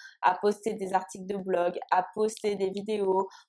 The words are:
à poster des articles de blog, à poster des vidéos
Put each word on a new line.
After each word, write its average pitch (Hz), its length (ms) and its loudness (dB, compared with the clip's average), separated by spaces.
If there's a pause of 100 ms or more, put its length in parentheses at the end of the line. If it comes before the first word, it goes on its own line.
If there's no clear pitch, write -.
(220)
à 180 140 4
poster 208 400 0
des 190 180 -4
articles 185 320 -4
de 196 120 -6
blog, 180 420 0 (100)
à 180 240 4
poster 214 420 0
des 190 140 0
vidéos 196 580 0 (220)